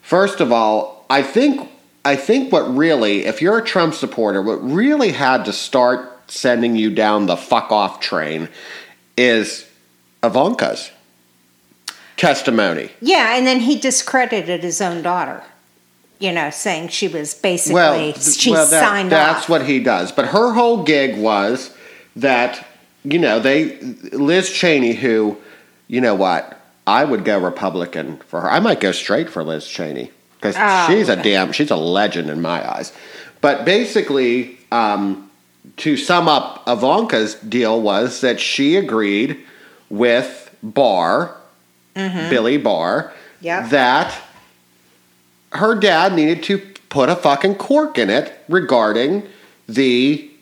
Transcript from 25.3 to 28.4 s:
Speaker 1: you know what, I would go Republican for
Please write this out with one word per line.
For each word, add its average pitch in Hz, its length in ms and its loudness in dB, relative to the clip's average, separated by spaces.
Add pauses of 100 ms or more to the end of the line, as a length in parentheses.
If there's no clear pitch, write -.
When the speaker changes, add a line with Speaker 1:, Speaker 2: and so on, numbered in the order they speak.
Speaker 1:
you 123 120 -2
know 117 140 2
what, 92 460 -2 (260)
I 117 180 4
would 113 200 -2
go 104 140 2
Republican 87 800 -6 (100)
for 85 140 -8